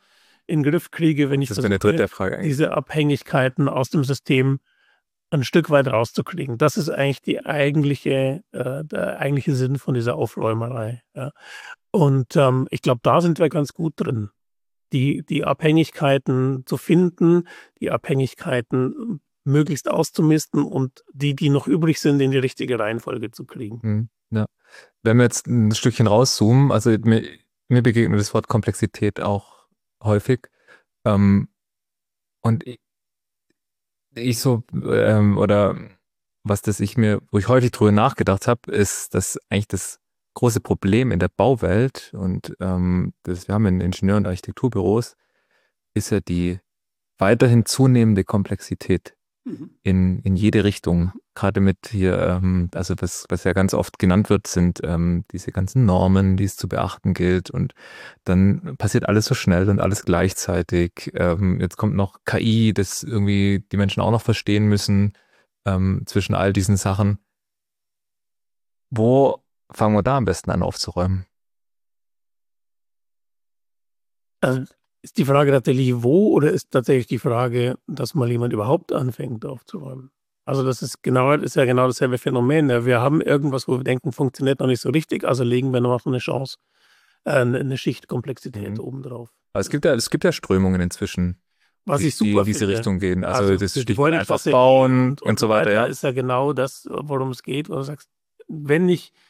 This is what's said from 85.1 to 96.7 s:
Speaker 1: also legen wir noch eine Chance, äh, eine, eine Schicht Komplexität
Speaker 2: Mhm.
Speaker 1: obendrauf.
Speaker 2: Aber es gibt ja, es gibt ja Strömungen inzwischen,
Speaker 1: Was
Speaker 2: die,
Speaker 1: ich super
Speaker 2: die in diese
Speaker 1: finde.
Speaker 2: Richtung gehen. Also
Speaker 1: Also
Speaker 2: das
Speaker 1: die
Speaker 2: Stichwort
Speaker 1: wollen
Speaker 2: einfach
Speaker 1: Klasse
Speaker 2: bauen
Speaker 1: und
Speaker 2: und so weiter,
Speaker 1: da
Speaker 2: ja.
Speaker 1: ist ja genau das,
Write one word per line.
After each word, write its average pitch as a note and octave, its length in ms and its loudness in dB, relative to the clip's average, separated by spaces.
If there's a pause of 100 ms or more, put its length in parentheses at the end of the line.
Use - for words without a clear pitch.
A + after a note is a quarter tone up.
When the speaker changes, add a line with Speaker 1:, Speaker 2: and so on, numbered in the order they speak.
Speaker 1:
also C3 180 0
legen B2 300 0
wir B2 80 0
noch B2 260 0
eine B2+ 120 -2
Chance, C3 400 -6 (680)
äh, - 60 -6
eine, B2+ 280 2
eine C3+ 200 -4
Schicht - 280 -6
Komplexität A2 720 -8
Speaker 2:
Mhm. - 20 -10
Speaker 1:
obendrauf. B2+ 500 -14 (220)
Speaker 2:
Aber - 80 -2
es G2 100 -6
gibt D3 140 -2
ja, D3+ 100 2
es A#2 140 -2
gibt - 140 -10
ja F2 80 2
Strömungen F#2 500 0
inzwischen, F2+ 600 -4 (440)
Speaker 1:
Was D3+ 160 -2
Speaker 2:
die, D#3 80 0
Speaker 1:
ich - 80 -4
super G#2+ 140 0
Speaker 2:
die G2+ 80 4
in G2+ 60 4
diese G#2 160 -2
Speaker 1:
finde. G2 140 0
Speaker 2:
Richtung G#2+ 260 -2
gehen. F2+ 240 0
Also F2+ 180 -2
Speaker 1:
Also G2 140 4
Speaker 2:
das F#2+ 160 -2
Speaker 1:
die C3+ 80 -4
Speaker 2:
Stichwort A2+ 240 -2
Speaker 1:
wollen D#3+ 100 2
Speaker 2:
einfach F3 120 -2
Speaker 1:
Klasse C3+ 260 -2
Speaker 2:
bauen C3 580 6
Speaker 1:
und C#3+ 120 -8
Speaker 2:
und G#2+ 180 0
so A2+ 80 2
weiter, G#2+ 220 2
Speaker 1:
da G2+ 40 4
Speaker 2:
ja. A2+ 100 2
Speaker 1:
ist B2 200 -6
ja C#3 80 -2
genau B2+ 400 -2
das, C3 360 -6